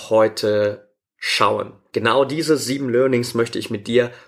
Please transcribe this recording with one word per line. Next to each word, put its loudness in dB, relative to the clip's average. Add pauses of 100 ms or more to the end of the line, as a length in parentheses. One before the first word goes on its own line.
heute 0 (260)
schauen. 0 (220)
Genau 2
diese 0
sieben -4
Learnings 0
möchte -2
ich -10
mit -8
dir 0 (160)